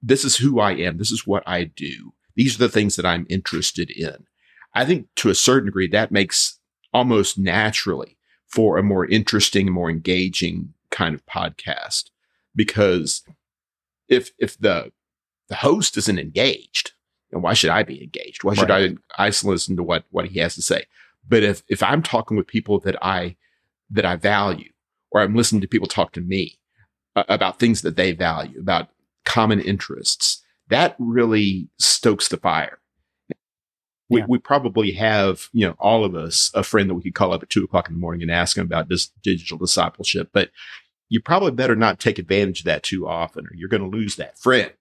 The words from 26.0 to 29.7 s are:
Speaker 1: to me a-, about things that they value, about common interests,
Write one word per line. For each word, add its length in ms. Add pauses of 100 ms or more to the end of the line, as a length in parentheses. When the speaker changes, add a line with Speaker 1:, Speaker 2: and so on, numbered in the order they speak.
Speaker 1:
to 80
me 380 (580)
a-, 120
about 300
things 240
that 140
they 160
value, 480
about 280 (360)
common 360
interests, 800 (260)